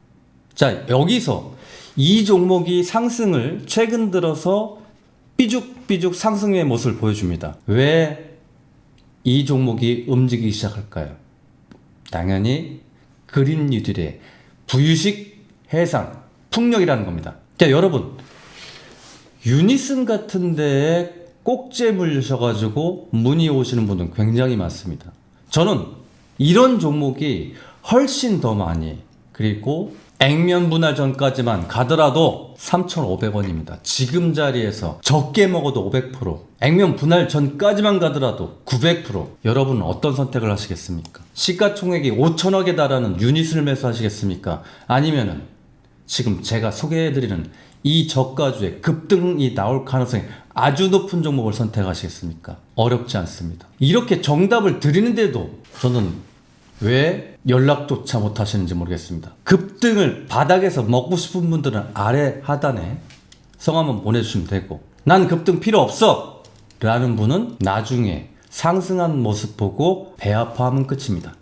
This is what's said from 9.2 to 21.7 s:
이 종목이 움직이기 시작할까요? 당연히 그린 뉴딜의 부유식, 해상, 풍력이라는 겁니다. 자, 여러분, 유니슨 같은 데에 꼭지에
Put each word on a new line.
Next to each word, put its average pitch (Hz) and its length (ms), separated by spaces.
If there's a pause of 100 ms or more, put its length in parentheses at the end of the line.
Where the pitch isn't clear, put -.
이 135 200
종목이 123 640
움직이기 123 440
시작할까요? 101 680 (960)
당연히 95 680 (460)
그린 147 400
뉴딜의 101 560 (460)
부유식, 160 800 (280)
해상, 156 500 (260)
풍력이라는 190 540
겁니다. 85 320 (220)
자, 165 120
여러분, 151 440 (1300)
유니슨 254 600
같은 196 500
데에 151 580 (300)
꼭지에 240 480